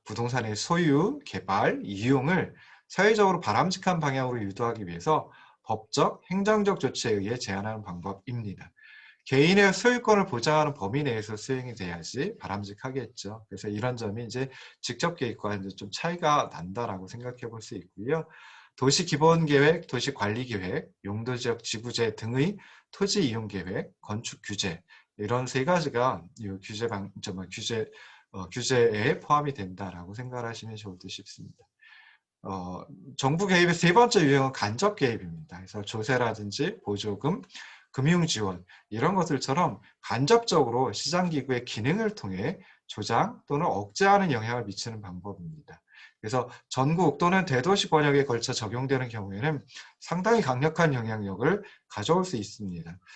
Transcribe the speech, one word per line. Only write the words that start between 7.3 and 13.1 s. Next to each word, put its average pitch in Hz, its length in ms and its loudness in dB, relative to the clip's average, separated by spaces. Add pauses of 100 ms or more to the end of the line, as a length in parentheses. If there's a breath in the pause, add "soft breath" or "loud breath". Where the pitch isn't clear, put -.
제한하는 107 440 -4
방법입니다. 98 920 -10 (540 loud breath)
개인의 185 480 6
소유권을 233 520 4
보장하는 147 480 2
범위 113 300 -2
내에서 110 320 -4
수행이 123 380 -6
돼야지 104 640 -6
바람직하겠죠. 107 1080 -8